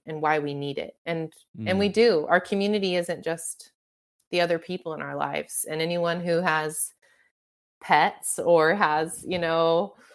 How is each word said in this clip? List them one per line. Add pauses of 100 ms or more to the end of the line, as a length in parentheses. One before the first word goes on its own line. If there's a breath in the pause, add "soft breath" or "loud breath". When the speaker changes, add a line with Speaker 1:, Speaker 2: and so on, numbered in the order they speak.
Speaker 1:
and
why
we
need
it. (100)
And, (340)
and
we
Speaker 2:
Mm.
Speaker 1:
do.
Our
community
isn't
just (600)
the
other
people
in
our
lives.
And
anyone
who
has (920 soft breath)
pets
or
has,
you
know, (220 loud breath)